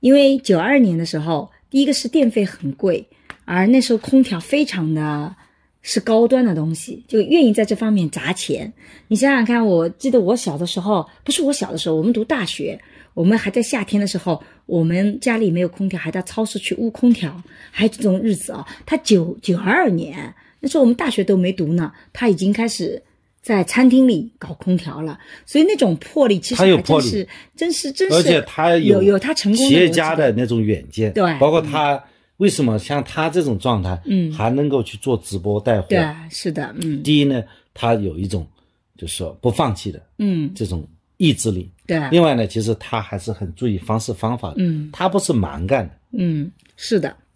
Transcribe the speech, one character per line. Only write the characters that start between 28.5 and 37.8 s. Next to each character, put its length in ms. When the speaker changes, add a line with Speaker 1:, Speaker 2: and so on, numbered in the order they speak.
Speaker 2:
有 260
Speaker 1:
有， 60
有 160
他 160
成 200
功 60
的 60
逻 20
辑。 60
Speaker 2:
企 60
业 100
家 260
的 160
那 140
种 160
远 280
见。 220
Speaker 1:
对。 260
Speaker 2:
包 120
括 100
他 420
为 100
什 160
么 140
像 260
他 240
这 140
种 160
状 240
态， 240
Speaker 1:
嗯。 260
Speaker 2:
还 160
能 180
够 160
去 140
做 220
直 200
播 220
带 180
货。 120
Speaker 1:
对， 120
是 200
的， 300
嗯。 220
Speaker 2:
第 180
一 40
呢， 200
他 180